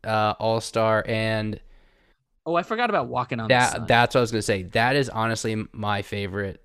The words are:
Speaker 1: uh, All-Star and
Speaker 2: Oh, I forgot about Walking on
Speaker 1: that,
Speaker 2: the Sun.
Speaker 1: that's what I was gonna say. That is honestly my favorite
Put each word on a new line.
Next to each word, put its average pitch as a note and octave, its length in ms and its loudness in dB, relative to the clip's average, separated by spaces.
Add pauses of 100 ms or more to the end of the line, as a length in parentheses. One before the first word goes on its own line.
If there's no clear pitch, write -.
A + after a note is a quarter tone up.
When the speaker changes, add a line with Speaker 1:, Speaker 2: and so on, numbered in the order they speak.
Speaker 1:
uh, G#2+ 360 0
All-Star A2 680 0
and A2 520 -2 (840)
Speaker 2:
Oh, E3 100 -2
I F3 80 2
forgot A#3 260 -2
about D#3 180 0
Walking B2 320 -4
on A2 100 -6
Speaker 1:
that, B2 240 4
Speaker 2:
the - 60 -6
Sun. - 80 -8
Speaker 1:
that's A#2+ 280 4
what C3 40 6
I - 20 4
was A2+ 100 0
gonna A2 100 0
say. G2+ 220 0
That A#2 320 0
is C#3 140 2
honestly A2 600 -4
my G#2 300 -4
favorite G2+ 640 -6